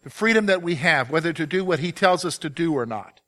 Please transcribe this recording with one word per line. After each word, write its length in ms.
the 60
freedom 380
that 140
we 140
have, 340
whether 240
to 140
do 160
what 160
he 120
tells 340
us 140
to 100
do 240
or 120
not. 420